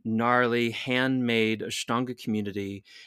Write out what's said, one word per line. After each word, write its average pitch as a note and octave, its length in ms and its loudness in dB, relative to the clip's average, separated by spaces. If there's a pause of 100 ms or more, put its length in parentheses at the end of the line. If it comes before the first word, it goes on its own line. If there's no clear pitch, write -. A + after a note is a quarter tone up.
gnarly, A#2+ 680 2
handmade A#2+ 880 0
Ashtanga A#2+ 600 -4
community G2+ 640 -4 (220)